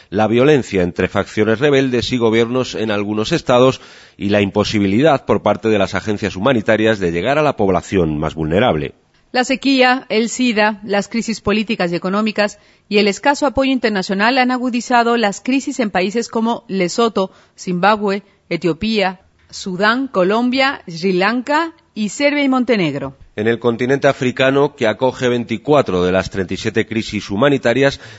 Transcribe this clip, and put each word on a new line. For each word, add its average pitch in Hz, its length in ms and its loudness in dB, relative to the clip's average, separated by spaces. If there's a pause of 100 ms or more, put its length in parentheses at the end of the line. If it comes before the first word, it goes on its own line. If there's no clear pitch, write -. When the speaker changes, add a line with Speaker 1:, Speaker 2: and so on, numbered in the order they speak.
Speaker 1:
la 104 160 0
violencia 120 560 2
entre 90 260 0
facciones 107 520 0
rebeldes 135 520 0
y 127 60 0
gobiernos 117 560 0
en 107 160 -4
algunos 107 440 -4
estados 127 460 2 (380)
y 98 120 -4
la 104 120 2
imposibilidad 104 840 2
por 104 180 0
parte 104 260 0
de 107 80 4
las 95 160 0
agencias 101 420 -4
humanitarias 110 640 2
de 92 140 -2
llegar 98 260 -2
a 156 60 2
la 143 140 0
población 90 600 0
más 76 160 -4
vulnerable. 78 640 0 (380)
Speaker 2:
La 254 100 0
sequía, 262 640 0
el 220 220 -2
sida, 214 560 0
las 196 240 -4
crisis 220 320 -4
políticas 202 500 -2
y 175 40 -2
económicas 208 640 -2 (280)
y 208 120 0
el 202 100 4
escaso 285 360 0
apoyo 269 280 0
internacional 214 640 0
han 254 140 2
agudizado 240 640 0
las 202 240 -2
crisis 262 400 -2
en 214 100 -2
países 214 380 -2
como 226 400 -2
Lesoto, 190 600 -2 (280)
Zimbabue, 196 640 0 (240)
Etiopía, 185 720 -2 (300)
Sudán, 214 580 -2
Colombia, 247 800 0
Sri 170 240 -4
Lanka 247 600 0 (200)
y 214 160 -4
Serbia 285 340 0
y 277 60 2
Montenegro. 165 680 0 (180)
Speaker 1:
En 107 120 -2
el 117 120 2
continente 123 480 0
africano, 135 680 2
que 117 120 0
acoge 123 420 0
veinticuatro 120 720 0
de 90 80 2
las 92 200 0
treinta 95 240 -4
y - 20 -4
siete 110 300 -2
crisis 107 420 -6
humanitarias, 131 680 0 (200)